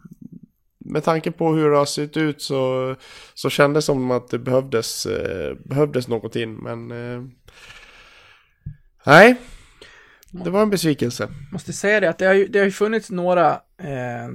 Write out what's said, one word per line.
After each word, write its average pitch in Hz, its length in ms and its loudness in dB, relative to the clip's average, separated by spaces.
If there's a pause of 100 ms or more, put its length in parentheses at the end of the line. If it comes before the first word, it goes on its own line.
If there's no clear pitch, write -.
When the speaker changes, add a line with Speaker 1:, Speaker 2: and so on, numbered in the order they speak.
(800)
Speaker 1:
med - 260 -6
tanke 160 280 -2
på 165 220 0
hur 156 160 2
det 147 60 4
har 143 100 4
sett 147 300 -6
ut 151 260 -2
så, 131 540 -4 (380)
så - 160 -4
kändes 147 340 2
det - 20 -8
som 131 240 0
att 123 180 -2
det 123 100 -4
behövdes, 127 680 -2
eh, 82 480 -6 (100)
behövdes 135 440 -2
något 113 280 -6
in, 110 180 -6
men, 117 360 -12
eh, 120 320 -10 (1800)
nej. 202 300 10 (960)
Det 175 200 -8
var 196 120 2
en 214 80 2
besvikelse. 143 580 0 (240)
Speaker 2:
Måste 185 200 -10
säga 208 280 0
det, 190 100 2
att 175 80 -4
det 190 80 2
har 190 80 6
ju, 196 140 4
det 202 100 0
har 196 80 4
ju 190 60 0
funnits 214 380 -2
några, 175 400 2 (280)
eh, 123 560 -8